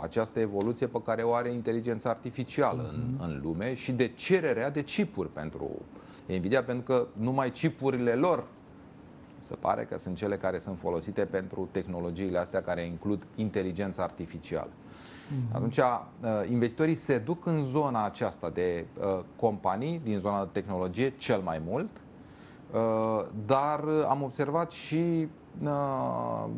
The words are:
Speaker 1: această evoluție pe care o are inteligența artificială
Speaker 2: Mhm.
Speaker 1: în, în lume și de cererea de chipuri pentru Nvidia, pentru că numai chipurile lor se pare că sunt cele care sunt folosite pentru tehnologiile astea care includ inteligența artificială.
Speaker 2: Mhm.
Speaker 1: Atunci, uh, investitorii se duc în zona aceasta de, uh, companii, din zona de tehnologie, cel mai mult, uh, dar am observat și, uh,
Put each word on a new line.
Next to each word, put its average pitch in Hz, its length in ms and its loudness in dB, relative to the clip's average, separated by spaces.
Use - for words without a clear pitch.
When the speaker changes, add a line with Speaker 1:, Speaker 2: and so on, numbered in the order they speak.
Speaker 1:
această - 400 0
evoluție 107 460 2
pe 117 160 -2
care 113 200 0
o 117 120 4
are 120 180 2
inteligența 117 580 0
artificială 120 840 0
Speaker 2:
Mhm. 120 260 -2
Speaker 1:
în, 85 120 -2
în 71 120 -4
lume 85 320 -2
și 127 180 -4
de 120 220 4
cererea 147 560 2
de 143 120 -2
chipuri 101 500 0
pentru 76 360 -6
Nvidia, 92 360 2
pentru 123 220 -4
că 123 280 4
numai 127 380 2
chipurile 131 640 2
lor 143 300 4
se - 160 -10
pare 107 300 0
că 92 140 -6
sunt 90 180 -6
cele 98 200 0
care 95 220 -2
sunt 90 200 -6
folosite 87 460 -2
pentru 92 460 -4
tehnologiile 90 680 -2
astea 87 240 0
care 87 220 -2
includ 87 500 -2
inteligența 95 680 -2
artificială. 82 680 -6
Speaker 2:
Mhm. 127 280 -2
Speaker 1:
Atunci, 123 220 0
uh, 139 60 8
investitorii 120 440 4
se 143 240 2
duc 156 280 -2
în 160 180 4
zona 131 400 2
aceasta 92 460 -2
de, 87 340 0
uh, 95 200 2
companii, 110 680 0
din 107 140 0
zona 101 240 0
de 95 100 -2
tehnologie, 95 640 0
cel 110 240 2
mai 82 260 -2
mult, 135 240 -2
uh, 110 540 2
dar 143 380 4
am 139 140 2
observat 143 480 0
și, 165 580 0
uh, 127 800 0